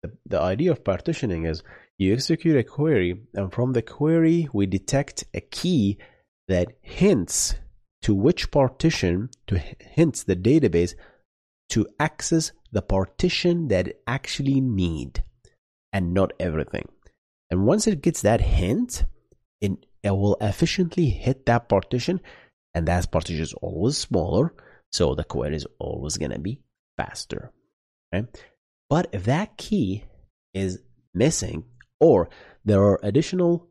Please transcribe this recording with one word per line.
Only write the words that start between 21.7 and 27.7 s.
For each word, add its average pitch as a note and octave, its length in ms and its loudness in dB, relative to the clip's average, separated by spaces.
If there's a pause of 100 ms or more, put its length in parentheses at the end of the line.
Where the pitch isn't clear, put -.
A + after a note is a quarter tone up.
and E2+ 140 0
that F2 240 0
partition E2 300 -2
is D#2 140 -6
always G#2 420 -2
smaller, F#2 560 0 (380)
so C#2 220 2
the D2+ 100 -4
query - 320 -4
is D2+ 120 -8 (120)
always - 380 -8
gonna C2+ 220 -6
be G2 220 -8 (360)
faster. - 540 -10 (640)